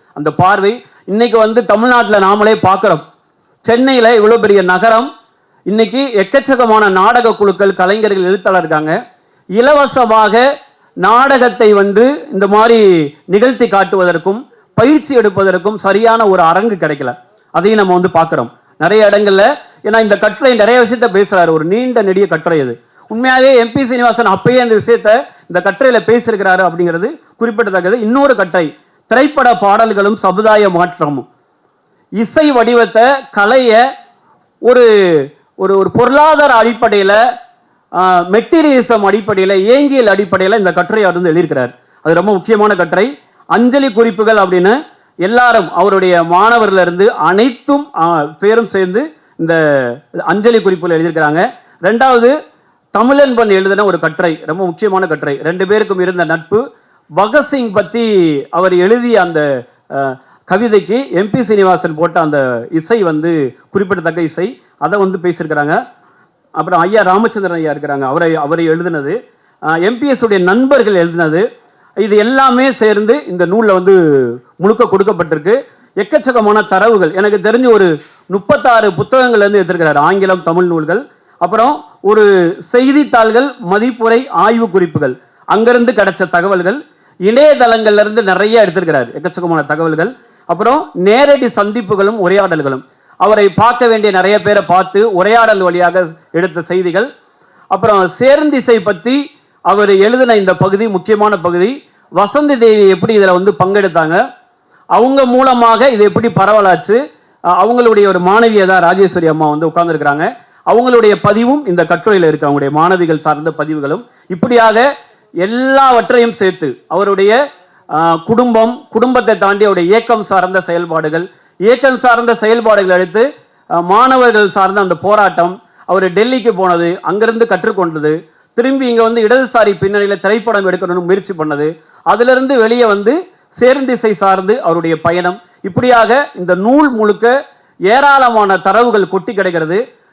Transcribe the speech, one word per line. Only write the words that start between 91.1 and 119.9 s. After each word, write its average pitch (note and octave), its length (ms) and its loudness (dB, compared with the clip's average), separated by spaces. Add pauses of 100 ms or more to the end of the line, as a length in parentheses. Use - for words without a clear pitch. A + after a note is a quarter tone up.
சந்திப்புகளும் G#3 760 -2
உரையாடல்களும், E3+ 640 -2 (320)
அவரை G#3 320 2
பார்க்க A#3+ 380 0
வேண்டிய G#3+ 240 0
நிறைய F#3+ 300 0
பேரை G3+ 220 0
பார்த்து F#3 500 0
உரையாடல் G#3+ 460 2
வழியாக F3 460 0 (260)
எடுத்த E3+ 300 -4
செய்திகள். F3+ 540 -4 (520)
அப்புறம் G3 520 0
சேர்ந்திசை C4+ 640 2
பத்தி A#3 480 -4 (300)
அவர் G3 280 0
எழுதின A3+ 460 2
இந்த F#3 200 0
பகுதி G3 320 -2
முக்கியமான G#3 520 -2
பகுதி. F3+ 440 -2 (320)
வசந்தி C4+ 420 0
தேவி G#3+ 320 4
எப்படி F#3+ 280 0
இதுல G3 140 4
வந்து F#3 200 2
பங்கெடுத்தாங்க, F#3 840 0 (540)
அவங்க C4 380 2
மூலமாக B3 640 2
இது G#3+ 140 2
எப்படி G#3 240 0
பரவலாச்சு, G3+ 840 0 (320)
அ-, F3+ 200 2
அவங்களுடைய A3+ 440 2
ஒரு F#3 120 0
மாணவியை G#3 460 2
தான் F#3 180 2
ராஜேஸ்வரி F3+ 420 0
அம்மா D#3 240 0
வந்து D#3 180 -2
உட்கார்ந்துருக்கிறாங்க, D#3+ 680 -2 (320)
அவங்களுடைய A3+ 560 2
பதிவும் A#3+ 440 0
இந்த F3 180 -2
கட்டுரையில F3 440 0
இருக்கு, D3+ 200 -2
அவங்களுடைய C#3+ 220 -2
மாணவிகள் E3 500 0
சார்ந்த D3+ 320 -4
பதிவுகளும். D#3 560 -6 (200)
இப்படியாக A#3 720 0 (360)
எல்லாவற்றையும் A#3+ 1000 0
சேர்த்து F3 540 -4
அவருடைய, G3+ 640 0 (380)
ஆ, E3 260 0
குடும்பம், A3+ 720 -2
குடும்பத்தை A#3+ 480 0
தாண்டி G3+ 280 0
அவருடைய F3+ 240 0
இயக்கம் A3+ 340 0